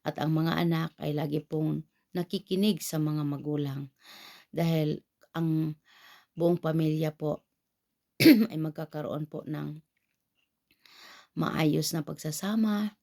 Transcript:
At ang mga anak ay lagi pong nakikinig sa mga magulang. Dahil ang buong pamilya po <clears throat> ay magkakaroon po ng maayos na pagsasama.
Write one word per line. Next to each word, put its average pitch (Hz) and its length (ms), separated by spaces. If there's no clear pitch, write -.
At 151 160
ang 156 160
mga 160 240
anak 165 400
ay 151 160
lagi 147 320
pong 156 400
nakikinig 190 640
sa - 160
mga 151 260
magulang. 143 720
Dahil 160 500
ang 160 400
buong 170 240
pamilya 156 560
po - 320
<clears throat> 233 340
ay 160 60
magkakaroon 156 720
po - 160
ng 151 360
maayos 156 560
na 156 120
pagsasama. 208 960